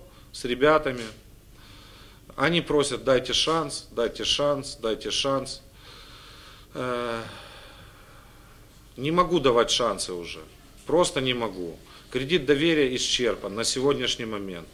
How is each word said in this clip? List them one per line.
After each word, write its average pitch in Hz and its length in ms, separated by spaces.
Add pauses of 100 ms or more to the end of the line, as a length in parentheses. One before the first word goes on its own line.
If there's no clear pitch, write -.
(320)
с - 140
ребятами. 131 580 (1300)
Они 160 260
просят: 139 420
«Дайте 127 300
шанс, 156 580
дайте 117 320
шанс, 143 580
дайте 110 300
шанс». 135 500 (1120)
Э, 120 480 (1800)
не 135 140
могу 175 280
давать 120 320
шансы 98 420
уже, 85 260 (480)
просто 156 340
не 127 120
могу. 92 440 (340)
Кредит 135 340
доверия 143 500
исчерпан 110 580
на 113 100
сегодняшний 127 600
момент 98 480